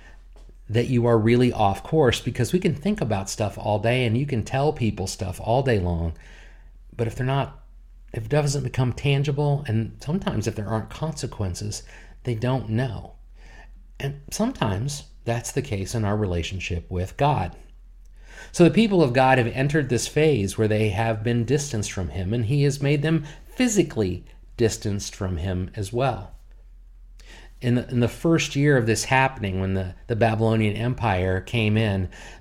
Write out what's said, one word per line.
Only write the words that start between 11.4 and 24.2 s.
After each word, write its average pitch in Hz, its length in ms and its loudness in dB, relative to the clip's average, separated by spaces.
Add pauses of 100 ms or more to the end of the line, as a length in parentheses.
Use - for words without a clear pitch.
they 120 140 -4
don't 123 320 -2
know. 110 460 -4 (840)
And 143 220 -6 (100)
sometimes 143 720 -2 (200)
that's 117 260 -4
the 139 120 -2
case 95 320 -6
in 113 100 0
our 101 120 0
relationship 90 720 -4
with 90 280 -6
God. 123 400 0 (960)
So 175 120 6
the 160 60 8
people 196 320 4
of 127 100 2
God 131 260 6
have 120 100 2
entered 139 400 0
this 120 180 0
phase 139 500 2
where 110 120 2
they 107 220 2
have 110 320 -2
been 117 220 0
distanced 120 480 -2
from 87 160 -4
Him, 90 240 -4
and 117 140 0
He 143 160 2
has 143 180 2
made 143 220 0
them 156 220 0 (220)
physically 143 800 0 (320)